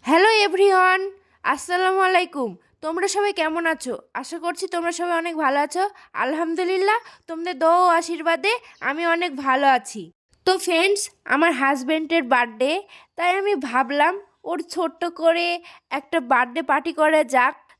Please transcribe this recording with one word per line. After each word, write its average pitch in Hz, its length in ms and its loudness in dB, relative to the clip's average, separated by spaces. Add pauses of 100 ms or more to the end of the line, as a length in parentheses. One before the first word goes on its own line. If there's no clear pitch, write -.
হ্যালো 339 240 4
এভরিওয়ান, 381 800 2 (320)
আসসালামু 359 560 0
আলাইকুম। 349 560 0 (260)
তোমরা 339 260 -4
সবাই 403 260 -2
কেমন 320 320 -2
আছো? 302 320 -4 (160)
আশা 311 260 -10
করছি 339 280 -6
তোমরা 339 240 -4
সবাই 339 260 -4
অনেক 330 200 -6
ভালো 285 220 0
আছো। 349 300 -2 (240)
আলহামদুলিল্লাহ, 349 880 -2 (280)
তোমাদের 330 320 -8
দোয়া 330 200 4
ও 359 80 4
আশীর্বাদে 339 680 0 (260)
আমি 311 280 -4
অনেক 339 280 -2
ভালো 269 320 2
আছি। 240 440 0 (340)
তো 370 120 4
ফ্রেন্ডস, 381 520 0 (160)
আমার 320 260 2
হাজব্যান্ডের 285 720 0
বার্থডে, 240 580 0 (340)
তাই 359 220 0
আমি 403 180 0
ভাবলাম 285 680 0 (220)
ওর - 180 -6
ছোট্ট 330 440 -6
করে 339 540 0 (300)
একটা 294 300 -4
বার্থডে 247 420 0
পার্টি 302 320 -2
করা 311 300 4
যাক। 254 320 2 (240)